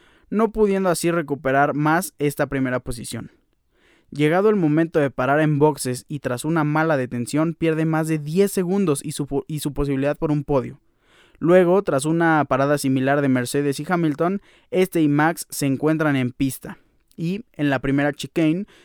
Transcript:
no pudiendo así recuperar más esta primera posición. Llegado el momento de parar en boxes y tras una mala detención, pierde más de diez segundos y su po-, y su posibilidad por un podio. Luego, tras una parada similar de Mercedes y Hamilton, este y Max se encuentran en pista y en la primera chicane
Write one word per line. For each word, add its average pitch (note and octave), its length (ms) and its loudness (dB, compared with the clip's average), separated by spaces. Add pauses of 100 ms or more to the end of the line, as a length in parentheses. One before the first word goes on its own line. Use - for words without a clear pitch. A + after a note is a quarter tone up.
(340)
no G#3+ 180 0
pudiendo G3 380 2
así E3+ 220 0
recuperar C#3+ 640 0
más D#3 440 0
esta C#3+ 280 -2
primera C3 340 -2
posición. A#2 500 -10 (800)
Llegado E3 400 2
el G#3+ 60 4
momento E3 440 2
de C#3 120 2
parar C3 280 0
en D#3 200 2
boxes C#3+ 480 0
y D3 120 -8
tras B2 240 -4
una D#3+ 200 0
mala D3+ 340 2
detención, B2+ 560 -2
pierde D#3+ 320 0
más D#3+ 220 0
de D#3+ 120 -2
diez E3 320 0
segundos F#3 520 0
y - 100 -8
su D3 140 -6
po-, C#3 200 -4
y D3+ 120 -6
su D3 140 -6
posibilidad C#3+ 440 -2
por D#3+ 140 -2
un D3 120 0
podio. C3 380 -2 (580)
Luego, F3+ 440 4
tras C#3 220 0
una D#3+ 420 2
parada C#3 300 2
similar C3+ 440 0
de C#3+ 80 2
Mercedes C3 500 0
y D3+ 80 -10
Hamilton, F3 540 -2 (300)
este F3+ 300 0
y D3+ 60 4
Max D3+ 420 2
se - 160 -4
encuentran D3 500 0
en B2+ 160 -2
pista - 460 -6 (380)
y F3 380 -6
en D3 160 -2
la C3 100 0
primera C#3 320 0
chicane D#3+ 540 -2 (200)